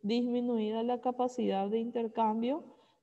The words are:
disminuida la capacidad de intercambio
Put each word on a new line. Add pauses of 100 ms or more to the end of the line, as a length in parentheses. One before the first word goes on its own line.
disminuida
la
capacidad
de
intercambio (380)